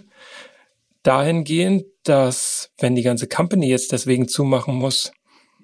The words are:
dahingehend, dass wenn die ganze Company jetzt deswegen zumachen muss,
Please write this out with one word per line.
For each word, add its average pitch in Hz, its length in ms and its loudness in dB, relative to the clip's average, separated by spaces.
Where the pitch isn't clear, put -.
dahingehend, 160 840 2
dass 135 760 0
wenn 127 160 0
die 123 80 0
ganze 120 240 0
Company 170 420 0
jetzt 127 240 0
deswegen 127 360 0
zumachen 135 460 0
muss, 127 380 -4